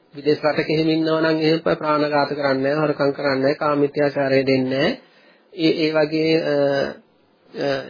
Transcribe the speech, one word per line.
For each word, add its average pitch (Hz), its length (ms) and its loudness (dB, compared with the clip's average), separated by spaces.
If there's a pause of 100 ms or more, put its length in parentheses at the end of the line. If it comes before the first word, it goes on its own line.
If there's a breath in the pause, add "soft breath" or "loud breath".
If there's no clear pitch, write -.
(140 soft breath)
විදේශ 147 280 -2
රටක 151 280 0
එහෙම 160 180 2
ඉන්නවා 160 320 0
නම් 160 180 2
එහෙම 160 220 2
ප්‍රාණඝාත 151 720 0
කරන්නේ 139 340 -2
නැහැ, 143 160 0
හොරකම් 147 320 0
කරන්නේ 139 300 -2
නැහැ, 139 120 2
කාමීත්‍යාචාරය 143 880 0
දෙන්නේ 131 360 0
නැහැ. 160 120 0 (640 soft breath)
ඒ, 160 260 0
ඒ 156 120 0
වගේ, 156 400 0 (100)
අ, 147 140 -2 (1000)
අ, 143 140 -4 (220)